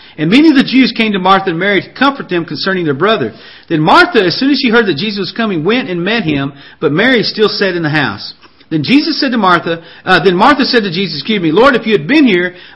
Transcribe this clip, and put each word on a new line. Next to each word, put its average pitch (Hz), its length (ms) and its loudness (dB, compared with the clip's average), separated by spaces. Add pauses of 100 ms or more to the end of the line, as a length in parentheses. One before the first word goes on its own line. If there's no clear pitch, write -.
(120)
And 156 160 -4
many 302 220 6
of 262 60 4
the 220 120 2
Jews 240 240 2
came 220 200 -2
to 196 60 -2
Martha 190 300 2
and 165 100 -2
Mary 190 220 0
to - 140 -10
comfort 269 340 -2
them 175 160 -2
concerning 180 400 -4
their 147 80 0
brother. 156 400 -2 (380)
Then 165 100 0
Martha, 277 400 4
as 180 160 0
soon 269 140 0
as 277 100 0
she 247 80 0
heard 233 160 2
that 151 160 -2
Jesus 208 180 -6
was 180 160 -6
coming, 196 300 -4
went 233 240 0
and 175 160 -6
met 220 180 -2
him, 143 300 -4 (300)
but 151 100 0
Mary 220 300 2
still 208 260 0
sat 202 260 -2
in 170 80 -4
the 156 80 -2
house." 127 440 -4 (340)
Then 156 160 -2
Jesus 294 340 0
said 262 140 -2
to 247 60 -2
Martha, 175 420 0 (240)
uh, 180 180 2
then 180 140 2
Martha 269 280 2
said 233 200 0
to 190 80 -6
Jesus, 160 280 -6
excuse 214 200 -4
me, 160 100 0
"Lord, 240 260 4
if - 100 -8
you 220 100 0
had 151 100 -6
been 285 200 4
here, 180 300 0 (200)